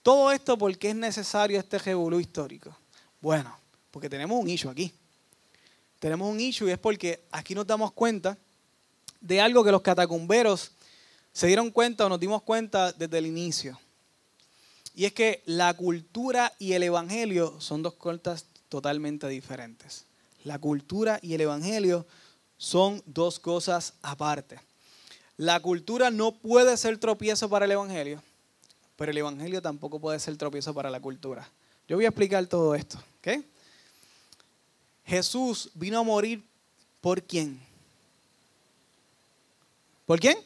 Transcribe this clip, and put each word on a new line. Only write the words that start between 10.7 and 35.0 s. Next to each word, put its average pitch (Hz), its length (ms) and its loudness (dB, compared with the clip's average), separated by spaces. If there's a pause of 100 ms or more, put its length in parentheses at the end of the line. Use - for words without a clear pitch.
se - 140 -2
dieron 214 240 4
cuenta 226 380 2
o - 20 2
nos 180 100 0
dimos 202 220 -2
cuenta 208 500 0
desde 160 280 -4
el 160 80 -2
inicio. 160 520 -6 (1160)
Y 180 100 0
es 202 80 -2
que 220 320 0
la 175 300 2
cultura 233 840 -2
y 190 160 -4
el 180 80 2
evangelio 175 800 -2
son 151 220 -6
dos 165 100 -6
cosas 170 520 -8 (220)
totalmente 147 600 -6
diferentes. 127 800 -14 (380)
La 147 140 -10
cultura 156 640 -2
y 165 140 -6
el 156 60 -2
evangelio 175 680 0 (500)
son 196 480 2
dos 165 320 -2
cosas 175 640 -4
aparte. 143 580 -6 (760)
La 170 240 2
cultura 180 520 0
no 220 200 0
puede 240 460 6
ser 220 220 -2
tropiezo 214 500 0
para 202 160 4
el 196 60 2
evangelio, 170 500 -4 (720)
pero 151 160 -4
el 147 60 -2
evangelio 147 460 -4
tampoco 151 360 -8
puede 156 200 -4
ser 151 180 -8
tropiezo 143 380 -6
para 139 160 -4
la 127 80 -8
cultura. 135 500 -10 (380)
Yo 165 100 -2
voy 220 80 4
a 226 40 4
explicar 196 360 0
todo 165 300 2
esto, - 240 -8 (180)
¿ok? 262 260 -4 (1600)